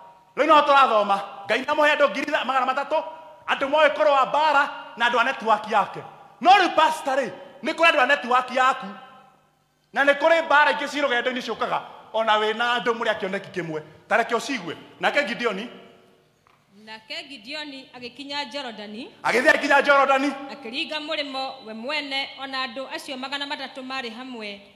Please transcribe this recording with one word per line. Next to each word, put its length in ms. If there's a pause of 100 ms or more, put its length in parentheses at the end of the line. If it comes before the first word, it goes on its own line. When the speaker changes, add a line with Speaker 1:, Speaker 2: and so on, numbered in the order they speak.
(360)
Speaker 1:
Rĩu 100
no 140
tũrathoma, 600 (260)
Ngai 160
nĩamũhe 340
andũ 140
ngiri 220 (140)
magana 260
matatũ, 300 (440)
andũ 240
moĩ 240
kũrũa 340
mbaara 420 (260)
na 120
andũ 120
a 40
network 460
yake. 300 (400)
No 100
rĩu 240
pastor 440
rĩ, 120 (320)
nĩ 120
kũrĩ 180
andũ 100
a 40
network 480
yaku, 320 (1040)
na 120
nĩ 140
kũrĩ 280
mbaara 260
ingĩ 160
ci 140
rũgendo-inĩ 400
ciũkaga, 380 (320)
ona 260
wĩ 180
na 220
andũ 160
mũrĩ 160
a 40
kĩoneki 400
kĩmwe. 280 (260)
Ta 80
reke 180
ũcigue. 420 (240)
Nake 240
Gideoni, 440 (1160)
Speaker 2:
Nake 440
Gideoni 680
agĩkinya 560
Jorodani. 580 (120)
Speaker 1:
Agĩthiĩ 280
agĩkinya 320
Jorodani. 480 (220)
Speaker 2:
Akĩringa 480
mũrĩmo 640
we 80
mwene, 540 (140)
ona 240
andũ 280
acio 220
magana 300
matatũ 360
maarĩ 340
hamwe 440 (160)